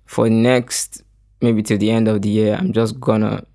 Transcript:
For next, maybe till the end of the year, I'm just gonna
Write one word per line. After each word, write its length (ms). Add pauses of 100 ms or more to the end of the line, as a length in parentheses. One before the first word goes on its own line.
For 240
next, 760 (360)
maybe 240
till 140
the 140
end 160
of 140
the 80
year, 300
I'm 140
just 260
gonna 560